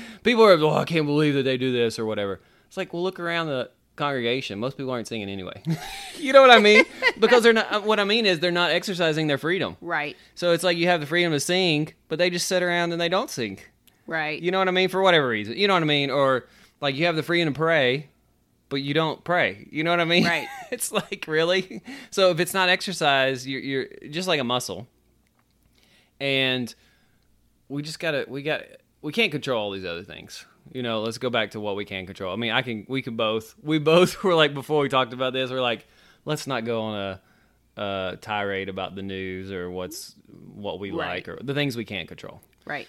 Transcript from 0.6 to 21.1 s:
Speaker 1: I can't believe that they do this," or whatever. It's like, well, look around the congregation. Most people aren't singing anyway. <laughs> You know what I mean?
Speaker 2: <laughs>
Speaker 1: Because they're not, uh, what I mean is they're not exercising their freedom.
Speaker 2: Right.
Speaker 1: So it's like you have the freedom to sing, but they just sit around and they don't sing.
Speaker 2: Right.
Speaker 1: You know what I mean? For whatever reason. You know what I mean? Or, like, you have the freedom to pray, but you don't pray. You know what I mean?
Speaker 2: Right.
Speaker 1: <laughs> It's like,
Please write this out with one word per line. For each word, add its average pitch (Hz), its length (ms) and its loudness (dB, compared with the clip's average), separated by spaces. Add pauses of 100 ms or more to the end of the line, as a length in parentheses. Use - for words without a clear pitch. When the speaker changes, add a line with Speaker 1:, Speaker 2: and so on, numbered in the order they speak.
Speaker 1:
I 143 80 2
can't 156 220 0
believe 147 280 2
that 139 80 2
they 131 140 0
do 127 160 0
this," 117 260 0
or 117 80 -4
whatever. 101 340 -2 (280)
It's - 80 -20
like, 185 160 -6
well, 170 100 -6
look 185 160 -4
around 170 300 -4
the 131 220 -4 (260)
congregation. 127 640 -2
Most 127 180 -6
people 131 160 -6
aren't 117 160 -6
singing 107 220 -6
anyway. 92 360 -10
<laughs> 160 60 -2 (460)
You 269 140 -2
know 539 80 12
what 508 100 10
I - 100 12
mean? 415 300 8
Speaker 2:
<laughs> - 40 -20 (260)
Speaker 1:
Because 233 220 6
they're 233 120 8
not, 214 180 0
uh, 208 80 0
what 214 200 2
I 202 40 2
mean 220 220 2
is 180 140 2
they're 175 100 2
not 175 200 2
exercising 165 560 0
their 147 120 2
freedom. 151 440 -2
Speaker 2:
Right. 160 340 -6 (180)
Speaker 1:
So 175 180 0
it's 170 120 2
like 175 140 2
you 170 100 2
have 175 120 4
the 147 60 -6
freedom 170 260 2
to 143 80 2
sing, 165 520 2 (160)
but 160 100 -4
they 180 120 2
just 175 180 -4
sit 180 140 2
around 175 300 0
and 170 80 -4
they 170 100 0
don't 208 200 0
sing. 104 280 -6 (480)
Speaker 2:
Right. 151 340 -6
Speaker 1:
You 170 100 -2
know 190 80 2
what 190 100 2
I - 20 2
mean? 185 200 2
For 185 120 -2
whatever 165 260 6
reason. 107 300 -2
You 202 100 2
know 196 60 4
what 170 80 4
I 156 40 2
mean? 143 240 0
Or, 131 360 2 (340)
like, 139 140 -2
you 147 120 -2
have 170 100 0
the 156 60 0
freedom 170 320 0
to 135 40 -10
pray, 147 500 2 (640)
but 139 120 -4
you 139 120 -4
don't 156 300 0
pray. 123 460 0
You 147 140 -4
know 170 60 0
what 175 100 2
I 165 40 2
mean? 170 200 4
Speaker 2:
Right. 165 220 -2 (120)
Speaker 1:
<laughs> - 120 -16
It's - 220 -8
like, 208 360 -6